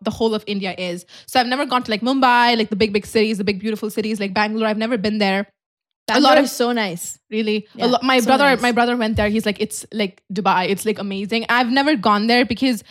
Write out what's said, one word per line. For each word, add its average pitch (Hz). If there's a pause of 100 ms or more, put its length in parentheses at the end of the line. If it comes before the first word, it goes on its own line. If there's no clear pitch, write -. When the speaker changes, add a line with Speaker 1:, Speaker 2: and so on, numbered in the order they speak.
Speaker 1:
the -
whole 220
of 214
India 196
is. 180 (200)
So -
I've 240
never 269
gone 247
to, -
like, 208
Mumbai, 240
like, 220
the 208
big, 214
big 208
cities, 214
the 208
big, 190
beautiful 214
cities, 214
like 196
Bangalore. 214
I've 214
never 226
been 214
there. 196 (600)
A 220
lot 269
Speaker 2:
Bangalore 302
Speaker 1:
of 285
Speaker 2:
is -
so 240
nice. 202 (100)
Speaker 1:
Really? 214
Speaker 2:
Yeah, 240
Speaker 1:
A -
lo-, 247
my 254
Speaker 2:
so 226
Speaker 1:
brother, 269
Speaker 2:
nice. 262
Speaker 1:
my 240
brother 240
went 220
there. 208
He's 214
like, 208
"It's -
like 202 (100)
Dubai. 185
It's, 196
like, 214
amazing." 202
I've 240
never 277
gone 208
there 247
because, 240